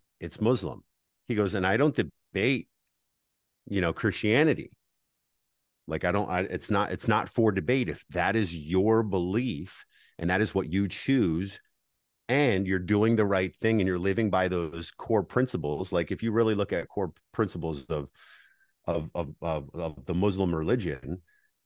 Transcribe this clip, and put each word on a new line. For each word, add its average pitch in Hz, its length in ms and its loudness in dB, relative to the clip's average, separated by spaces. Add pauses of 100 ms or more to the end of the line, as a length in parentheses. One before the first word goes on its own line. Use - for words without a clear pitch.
(200)
it's - 200 -10
Muslim." 107 440 -2 (440)
He 110 80 -4
goes, 101 180 0
"And 95 140 0
I 101 80 4
don't 139 200 2
debate, 104 760 -2 (1000)
you 98 140 0
know, 85 100 2
Christianity. 107 800 2 (1120)
Like, 80 200 -4
I 90 60 2
don't, 101 180 0
I, 90 120 0
it's 90 300 -4
not, 101 200 0
it's - 160 -4
not 107 200 2
for 113 240 2
debate. 95 380 0
If - 220 -8
that 90 240 0
is 87 200 0
your 92 480 2
belief 95 800 -4 (340)
and 85 120 -2
that 92 100 2
is 107 160 0
what 80 160 -2
you 98 160 2
choose, 95 720 0 (680)
and 117 360 4
you're 92 140 2
doing 104 360 4
the 107 100 4
right 95 300 0
thing 110 260 2
and 92 60 2
you're 90 120 0
living 98 300 0
by 92 180 2
those 85 440 -4
core 107 320 0
principles, 85 680 -2
like, 87 200 0
if 92 120 -6
you 113 80 -2
really 110 240 2
look 98 160 -2
at 85 160 -2
core 95 240 -4 (220)
principles 80 560 -2
of, 76 180 -4 (800)
of, 82 280 -2
of, 85 280 -6
of, 78 320 -4
of 80 320 -8
the 87 80 -4
Muslim 92 420 2
religion, 80 680 -2 (440)